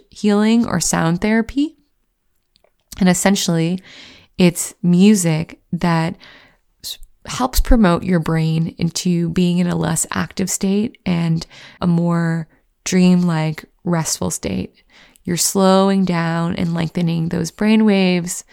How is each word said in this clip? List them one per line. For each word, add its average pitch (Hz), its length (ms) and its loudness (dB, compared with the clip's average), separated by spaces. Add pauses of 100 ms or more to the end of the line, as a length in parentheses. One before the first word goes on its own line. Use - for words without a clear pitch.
healing 214 560 2
or - 140 -4
sound 170 420 0
therapy. 226 540 -2 (1200)
And 180 100 2
essentially, 180 720 0 (580)
it's - 460 0
music 175 800 2 (100)
that 165 460 -2 (640)
s-, - 140 -14 (280)
helps - 360 -2
promote 202 420 4
your 185 160 0
brain 160 580 -2
into 170 520 -2
being 175 300 0
in 175 80 2
a 170 100 -2
less 165 340 -2
active 185 380 -6
state 202 560 -2
and 170 420 -2 (320)
a 175 80 -2
more 170 640 0 (340)
dreamlike, 175 800 2 (220)
restful 170 440 -2
state. - 540 -8 (400)
You're 175 140 -4
slowing 190 680 2
down 170 540 -2
and 170 160 -2
lengthening 170 560 -2
those 170 200 -4
brain 220 360 2
waves 180 680 0